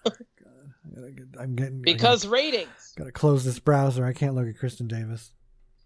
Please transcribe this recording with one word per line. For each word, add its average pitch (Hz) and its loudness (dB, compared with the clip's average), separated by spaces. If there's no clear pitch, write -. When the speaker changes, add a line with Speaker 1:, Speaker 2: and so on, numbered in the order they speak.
Speaker 1:
<laughs> - -20
Speaker 2:
Oh, 226 2
God. 135 -18
I - -20
gotta 127 -18
get, 131 -20
I'm 131 -6
getting, 131 -4
I 127 -12
Speaker 1:
Because 202 4
Speaker 2:
gotta, 202 -4
Speaker 1:
ratings. 254 -4
Speaker 2:
gotta 139 -12
close 139 4
this 127 -4
browser. 139 2
I 127 -2
can't 135 -2
look 123 0
at 110 -8
Kristen 123 -6
Davis. 113 -8